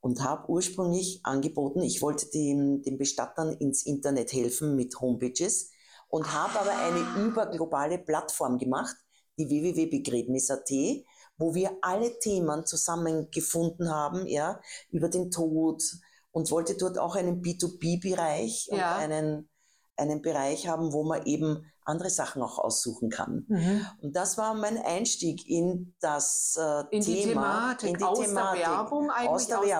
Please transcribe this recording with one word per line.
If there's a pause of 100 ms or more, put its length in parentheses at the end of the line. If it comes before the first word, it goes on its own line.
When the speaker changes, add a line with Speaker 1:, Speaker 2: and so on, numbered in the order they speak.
Speaker 1:
Und
hab
ursprünglich
angeboten,
ich
wollte
den,
den
Bestattern
ins
Internet
helfen
mit
Homepages (380)
und
hab
aber
eine
Speaker 2:
Ah.
Speaker 1:
überglobale
Plattform
gemacht, (420)
die
W
W
W
Begräbnis
at, (680)
wo
wir
alle
Themen
zusammengefunden
haben,
ja, (300)
über
den
Tod (500)
und
wollte
dort
auch
einen
B
two
B-Bereich
und
Speaker 2:
Ja.
Speaker 1:
einen, (480)
einen
Bereich
haben,
wo
man
eben (120)
andere
Sachen
auch
aussuchen
kann.
Speaker 2:
Mhm. (140)
Speaker 1:
Und
das
war
mein
Einstieg
in
das,
äh,
Speaker 2:
In
die
Speaker 1:
Thema,
Speaker 2:
Thematik,
Speaker 1:
in
die
Speaker 2:
aus
der
Speaker 1:
Thematik.
Speaker 2:
Werbung
eigentlich,
Speaker 1:
Aus
der
Speaker 2:
aus
der, (120)